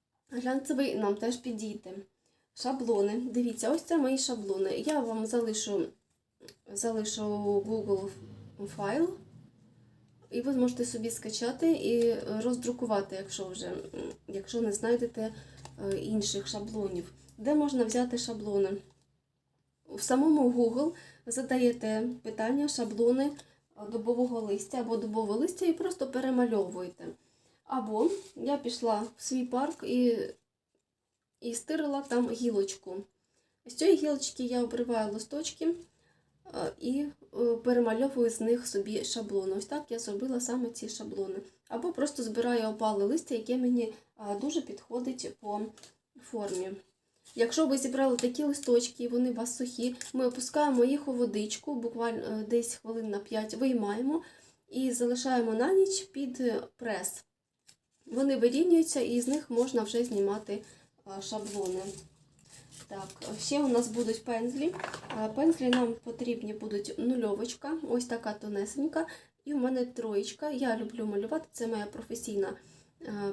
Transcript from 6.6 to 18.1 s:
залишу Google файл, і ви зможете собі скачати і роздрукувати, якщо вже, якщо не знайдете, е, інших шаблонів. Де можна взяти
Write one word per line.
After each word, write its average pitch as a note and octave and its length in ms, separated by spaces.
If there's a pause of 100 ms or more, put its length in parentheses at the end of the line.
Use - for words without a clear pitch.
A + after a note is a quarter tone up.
залишу G#3+ 500 (440)
Google G3 420 (680)
файл, A#3 340 (1200)
і A#3+ 120
ви C4+ 120
зможете B3 320
собі A#3 240
скачати A#3+ 640
і A#3 440 (280)
роздрукувати, A#3 720
якщо G3 320
вже, F3+ 240 (560)
якщо G3 340
не G#3+ 120
знайдете, A#3 600 (560)
е, G3 80
інших G3+ 500
шаблонів. G3+ 640 (260)
Де B3+ 180
можна C#4 280
взяти B3 340